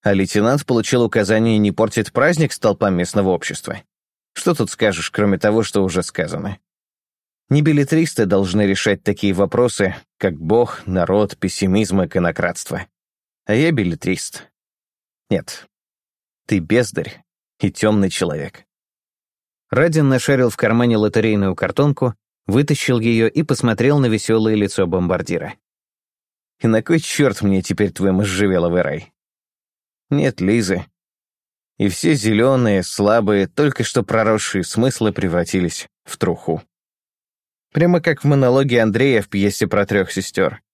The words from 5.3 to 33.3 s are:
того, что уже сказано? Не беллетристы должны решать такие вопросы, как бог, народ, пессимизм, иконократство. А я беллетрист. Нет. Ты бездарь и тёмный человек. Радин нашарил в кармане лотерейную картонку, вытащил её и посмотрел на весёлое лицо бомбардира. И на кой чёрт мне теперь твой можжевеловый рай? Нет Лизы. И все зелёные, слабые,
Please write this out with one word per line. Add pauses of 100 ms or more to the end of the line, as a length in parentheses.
того,
что
уже
сказано? (920)
Не
беллетристы
должны
решать
такие
вопросы, (220)
как
бог,
народ,
пессимизм,
иконократство. (580)
А
я
беллетрист. (800)
Нет. (800)
Ты
бездарь (360)
и
тёмный
человек. (1080)
Радин
нашарил
в
кармане
лотерейную
картонку, (320)
вытащил
её
и
посмотрел
на
весёлое
лицо
бомбардира. (1040)
И
на
кой
чёрт
мне
теперь
твой
можжевеловый
рай? (960)
Нет
Лизы. (920)
И
все
зелёные,
слабые,